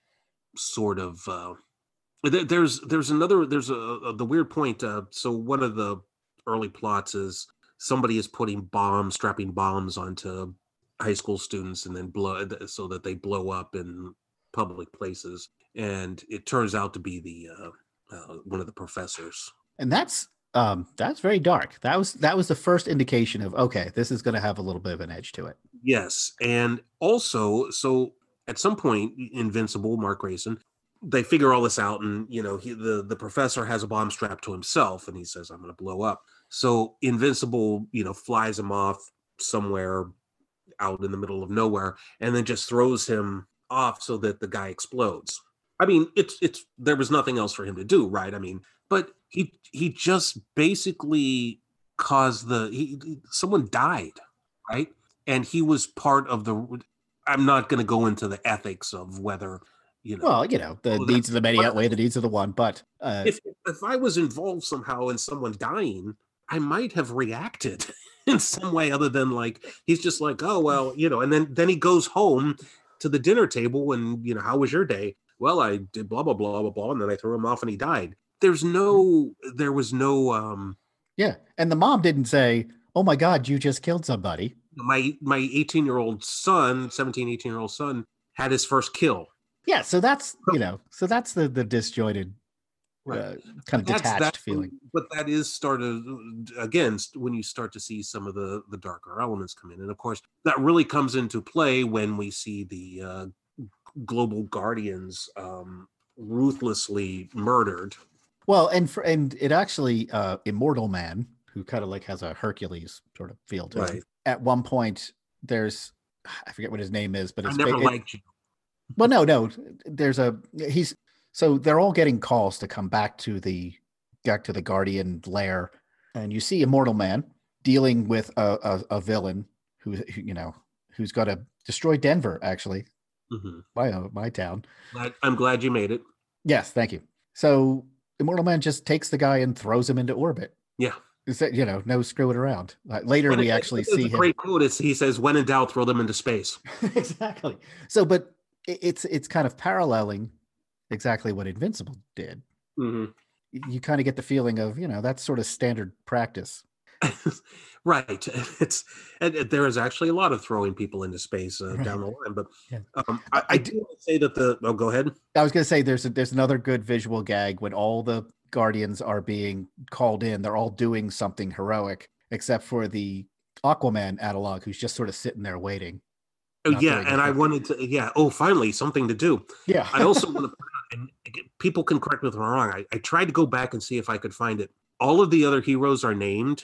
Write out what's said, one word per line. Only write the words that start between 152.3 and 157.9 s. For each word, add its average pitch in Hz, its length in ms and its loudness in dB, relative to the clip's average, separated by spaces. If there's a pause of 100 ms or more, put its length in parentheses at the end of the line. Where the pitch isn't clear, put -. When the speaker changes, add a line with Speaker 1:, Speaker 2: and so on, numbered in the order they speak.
Speaker 1:
Mm-hmm. 113 320 -4 (400)
Speaker 2:
Y-, 131 80 -12 (100)
you 123 120 -6
kinda 143 220 0
get 131 120 0
the 131 60 -8
feeling 120 380 0
of, 110 200 -4
you 180 80 -6
know, 104 140 -6
that's 127 200 -4
sort 139 180 -2
of 104 60 -2
standard 110 460 -4 (140)
practice. - 580 -6 (400)
Speaker 1:
<laughs> 135 100 0 (720)
Right. 131 420 0